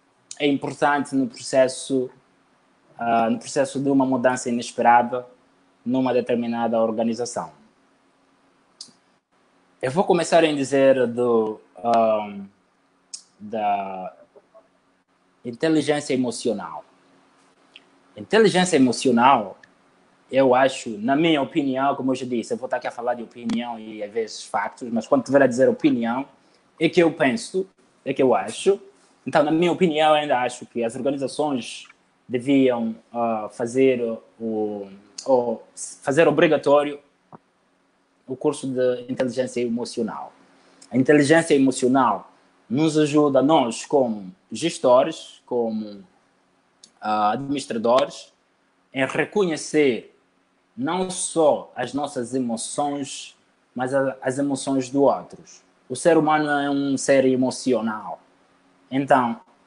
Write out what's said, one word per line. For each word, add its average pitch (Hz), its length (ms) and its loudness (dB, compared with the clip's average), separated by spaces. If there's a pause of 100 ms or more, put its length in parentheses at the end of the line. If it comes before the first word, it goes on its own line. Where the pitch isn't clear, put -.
(380)
é 147 80 0
importante 143 680 -2
no 135 120 0
processo, 131 840 -2 (880)
ah, 117 320 0
no 117 80 -2
processo 135 420 -4
de 139 100 -2
uma 135 160 2
mudança 127 420 0
inesperada 120 800 2 (580)
numa 127 280 0
determinada 117 680 0
organização. 113 720 -4 (2250)
Eu 127 100 -4
vou 180 140 0
começar 170 400 4
em 151 100 2
dizer 135 520 4
do, 117 540 0 (160)
ah, 110 580 2 (1040)
da 101 760 -4 (1300)
inteligência 147 680 0
emocional. 113 720 -4 (1300)
Inteligência 180 600 2
emocional, 120 800 4 (720)
eu 131 240 4
acho, 131 440 0
na 123 180 0
minha 160 240 2
opinião, 135 540 -2
como 131 160 -2
eu 127 60 0
já 127 100 -8
disse, 123 260 -4
eu 110 60 -4
vou 123 80 -10
estar 123 100 -4
aqui 123 100 -8
a 120 40 -6
falar 120 240 -4
de 117 80 -10
opinião 117 560 -6
e 110 240 -12
às 101 100 -8
vezes 110 320 -6
factos, 104 460 -8
mas 117 160 -4
quando 135 180 2
tiver 135 180 4
a 135 40 6
dizer 127 220 2
opinião, 123 580 0 (520)
é 165 100 2
que 175 140 2
eu 160 100 4
penso, 135 540 -2 (380)
é 135 80 -4
que 139 100 -2
eu 123 120 4
acho. 113 440 -2 (480)
Então, 147 160 2
na 151 80 -2
minha 160 220 2
opinião, 156 380 2
eu 156 60 6
ainda 147 240 0
acho 123 260 -6
que 117 180 -6
as 117 100 -6
organizações 135 920 -6 (420)
deviam, 123 640 0 (180)
ah, 113 380 -4
fazer 127 520 0 (360)
o, 107 480 -6 (380)
ou 120 500 0
fazer - 540 0
obrigatório 147 720 4 (1300)
o 131 100 -8
curso 139 300 -4
de 127 420 -2
inteligência 123 540 -4
emocional. 117 720 -6 (580)
A 123 80 0
inteligência 151 560 4
emocional 127 760 2 (380)
nos 151 300 0
ajuda, 147 420 4
nós, 135 460 2
como 110 440 0 (220)
gestores, 139 920 0
como, 107 580 -6 (960)
ah, 107 320 0
administradores, 127 960 -2 (640)
em 131 140 -2
reconhecer 147 1080 -2 (640)
não 180 340 -4
só 151 640 0
as 123 180 -6
nossas 131 420 -6
emoções, 135 1000 -6 (380)
mas 127 180 -6
a, 135 300 0
as 131 160 -4
emoções 135 500 -4
do 139 140 0
outros. - 600 -2 (260)
O 127 80 -8
ser 165 200 4
humano 151 340 2
é 143 200 -2
um 139 260 -2
ser 135 280 4
emocional. 113 960 -2 (720)
Então, 131 500 0 (260)